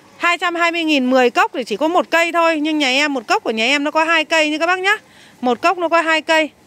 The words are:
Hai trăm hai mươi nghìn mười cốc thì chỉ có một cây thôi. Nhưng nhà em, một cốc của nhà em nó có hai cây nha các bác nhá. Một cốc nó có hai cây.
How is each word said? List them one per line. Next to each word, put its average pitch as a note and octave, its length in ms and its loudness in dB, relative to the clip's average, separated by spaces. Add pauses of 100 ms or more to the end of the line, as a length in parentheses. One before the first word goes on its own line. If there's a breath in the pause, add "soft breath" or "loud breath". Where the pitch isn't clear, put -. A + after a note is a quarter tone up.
(160 loud breath)
Hai F4 220 0
trăm F4 160 -2
hai E4+ 180 0
mươi E4+ 120 -4
nghìn C#4 260 2
mười B3+ 200 4
cốc F#4 240 0
thì B3+ 100 -6
chỉ G#3 120 -6
có D4 120 -2
một E4 220 0
cây E4+ 220 0
thôi. E4 280 2
Nhưng D#4 180 -2
nhà C#4+ 100 0
em, C#4 260 0
một A#3 120 -6
cốc G4+ 160 0
của E4 80 -4
nhà A3 140 -2
em C#4+ 200 0
nó D4+ 60 -2
có D#4 140 0
hai D#4+ 200 0
cây D#4 260 0
nha D#4 80 -4
các E4 80 0
bác F#4 120 0
nhá. G4 180 0 (440 loud breath)
Một B3 200 -2
cốc F4 180 0
nó E4+ 100 -2
có E4 120 2
hai D#4+ 220 0
cây. D#4 280 0 (160)